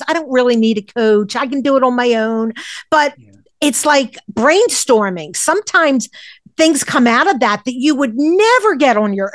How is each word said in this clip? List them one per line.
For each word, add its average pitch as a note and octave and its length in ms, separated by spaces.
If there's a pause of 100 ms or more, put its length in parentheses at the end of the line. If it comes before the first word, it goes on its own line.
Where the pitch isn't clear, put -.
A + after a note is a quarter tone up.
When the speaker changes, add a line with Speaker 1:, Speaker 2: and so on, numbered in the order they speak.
Speaker 1:
"I D#4 60
don't D#4 180
really B3 240
need A3 240
a - 20 (180)
coach. G#3+ 360
I C4 100
can C4+ 160
do C4+ 160
it B3+ 60
on B3 120
my B3 200
own." A3+ 380 (360)
But D4 300
Speaker 2:
Yeah. A2+ 140 (280)
Speaker 1:
it's D4 240
like C#4+ 320 (160)
brainstorming. A3 1040
Sometimes D#4 720 (480)
things D#4+ 260
come B3+ 220
out A#3+ 220
of D#4 140
that G#3 240
that B3+ 100
you C#4 180
would B3+ 220
never F#4+ 580
get B3+ 240
on G#3 160
your G3 220